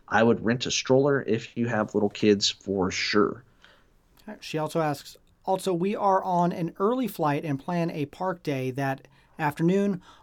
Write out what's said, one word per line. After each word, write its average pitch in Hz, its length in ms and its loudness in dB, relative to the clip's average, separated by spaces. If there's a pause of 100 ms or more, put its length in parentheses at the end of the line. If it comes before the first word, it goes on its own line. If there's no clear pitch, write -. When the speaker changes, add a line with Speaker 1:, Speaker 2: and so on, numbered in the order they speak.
Speaker 1:
I 110 140 2
would 113 220 4
rent 120 220 0
a 85 40 -4
stroller 139 520 2
if - 340 -4
you 117 120 -2
have 107 260 -2
little 104 140 2
kids 104 420 4
for 95 400 -2
sure. - 540 0 (840)
Speaker 2:
Okay. 214 120 -14
She - 180 -8
also 156 220 -2
asks, 151 360 -4 (280)
"Also, 190 280 -2
we 185 220 0
are 190 300 2
on 175 260 2
an 170 300 -4
early 240 260 2
flight 156 380 -2
and 139 160 -4
plan 170 300 -2
a 156 160 -4
park 185 360 -6
day 131 300 -4
that 135 340 -4 (320)
afternoon. 180 640 2 (220)